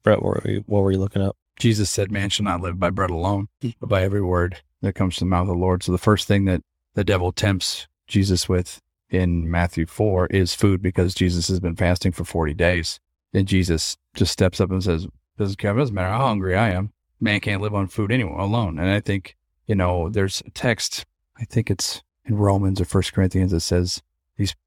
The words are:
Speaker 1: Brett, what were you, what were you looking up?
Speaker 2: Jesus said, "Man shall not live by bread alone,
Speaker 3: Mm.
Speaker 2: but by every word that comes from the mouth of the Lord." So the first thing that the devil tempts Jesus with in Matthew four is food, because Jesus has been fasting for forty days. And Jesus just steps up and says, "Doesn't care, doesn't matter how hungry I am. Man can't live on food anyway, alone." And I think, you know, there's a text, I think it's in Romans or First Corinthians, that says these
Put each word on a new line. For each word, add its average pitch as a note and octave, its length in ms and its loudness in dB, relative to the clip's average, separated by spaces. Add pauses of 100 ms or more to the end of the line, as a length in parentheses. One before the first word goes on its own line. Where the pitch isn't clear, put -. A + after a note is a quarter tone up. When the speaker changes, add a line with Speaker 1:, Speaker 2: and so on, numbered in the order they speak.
Speaker 1:
Brett, G#2 180 6
what - 220 -2
were G#2 80 -2
you, G2+ 160 -2
what G#2 160 2
were G2 80 4
you F#2+ 80 2
looking G2 220 -2
up? G2 140 -2 (220)
Speaker 2:
Jesus G#2+ 320 2
said, G2 220 -2
"Man G2+ 180 -2
shall G#2 160 -2
not F2+ 160 -2
live F2+ 180 -6
by F2 100 2
bread F#2 200 -2
alone, G2 380 0 (160)
Speaker 3:
Mm. A#2 160 -6
Speaker 2:
but A2 100 -8
by F#2+ 140 4
every G2 180 0
word F2+ 400 0 (200)
that G2 120 -2
comes F#2 240 -2
from F2+ 100 -2
the F#2+ 40 0
mouth F2+ 120 2
of F#2 40 0
the G2 80 -2
Lord." F2+ 280 0
So - 80 -2
the F2+ 60 2
first G2+ 300 2
thing G2 180 2
that F#2 160 0 (320)
the G2+ 100 -2
devil F#2 280 2
tempts - 560 -2 (200)
Jesus G2 400 2
with F2+ 340 -2 (280)
in F2 400 0
Matthew E2+ 360 0
four F#2+ 420 0
is F#2 260 0
food, F#2+ 280 2
because F#2 320 0
Jesus F2 340 2
has F#2+ 120 0
been F2 160 -2
fasting F2 360 2
for E2 120 -8
forty D#2 300 -2
days. E2+ 460 0 (340)
And F#2+ 140 2
Jesus F2+ 500 2 (180)
just - 160 2
steps - 300 0
up F#2 100 2
and F#2+ 120 -2
says, F2+ 240 -2 (300)
"Doesn't G2 200 -4
care, G2+ 160 -2
doesn't A#2+ 220 0
matter F#2 160 -2
how B2+ 160 0
hungry F#2+ 280 0
I A2 160 2
am. F#2+ 200 -2 (280)
Man G#2 200 0
can't G2+ 220 -4
live G#2 140 -4
on G2 120 0
food G#2 240 -4
anyway, A#2 260 0
alone." G2 420 -2
And F2+ 100 2
I G2+ 100 2
think, G2 360 -4 (300)
you G#2+ 100 0
know, F2+ 340 0
there's G2 360 -2
a - 60 -18
text, - 540 -4 (320)
I A2+ 80 -8
think - 260 -2
it's - 300 -4 (240)
in A2 120 0
Romans G2 440 2
or F2+ 40 2
First - 280 0
Corinthians, F#2+ 380 2
that E2+ 100 0
says F2+ 400 -2 (360)
these G2 180 -2 (120)